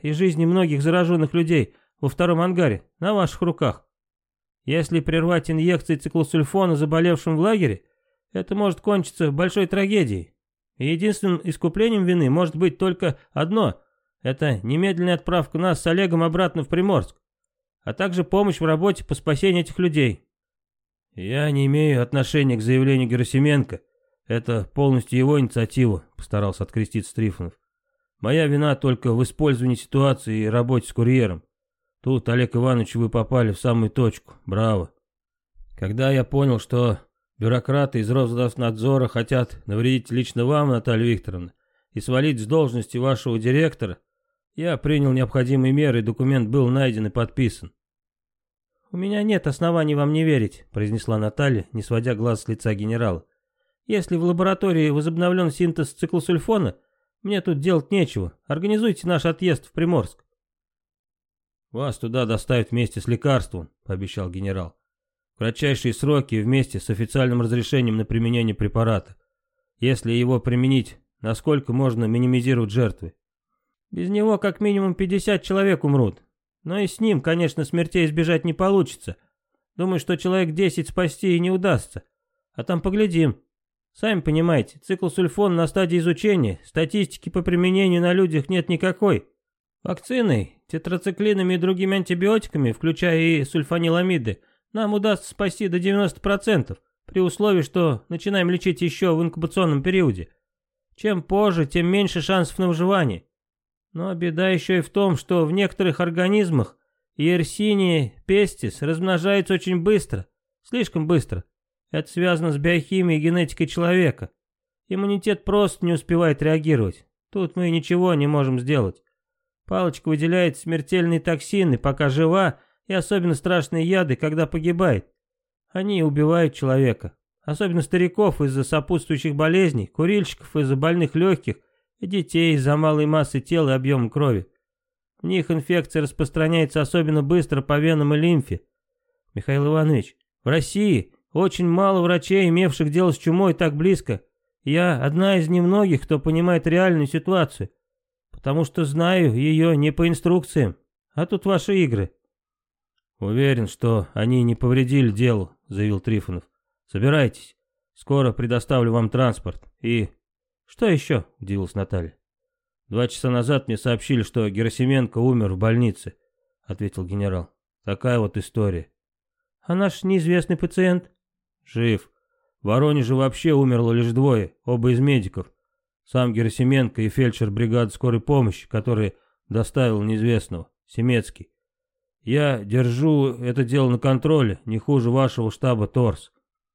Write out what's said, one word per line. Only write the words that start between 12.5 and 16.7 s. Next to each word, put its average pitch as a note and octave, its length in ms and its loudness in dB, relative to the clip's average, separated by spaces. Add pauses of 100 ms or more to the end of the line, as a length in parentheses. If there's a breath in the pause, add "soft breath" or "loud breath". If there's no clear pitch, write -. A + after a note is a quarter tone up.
быть E3+ 200 0
только F3+ 420 -2 (140 loud breath)
одно. E3 480 0 (420)
Это C3 400 -2
немедленная F3 520 0
отправка E3+ 420 -2
нас E3+ 240 0
с - 60 -8
Олегом E3+ 360 2
обратно E3 400 0
в C#3 60 -10
Приморск, F3+ 480 0 (680)